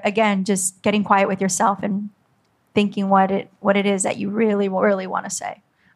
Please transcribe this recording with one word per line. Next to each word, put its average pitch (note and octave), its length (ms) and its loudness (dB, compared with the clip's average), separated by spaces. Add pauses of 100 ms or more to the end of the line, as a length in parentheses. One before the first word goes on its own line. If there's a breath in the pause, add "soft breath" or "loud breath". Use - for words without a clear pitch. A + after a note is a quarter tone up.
again, G3+ 400 0
just F#3+ 380 -2
getting G#3 200 0
quiet G3 240 4
with G3 140 -4
yourself G3 420 0
and G#3 280 -4 (640)
thinking G3+ 340 0
what F#3+ 220 4
it, G3 180 -4 (120)
what G3+ 160 2
it G3+ 100 0
is G3 160 0
that - 160 -2
you G3+ 100 -4
really, G3+ 400 0
really F#3+ 380 0
wanna G3 240 -6
say. - 320 -10 (320)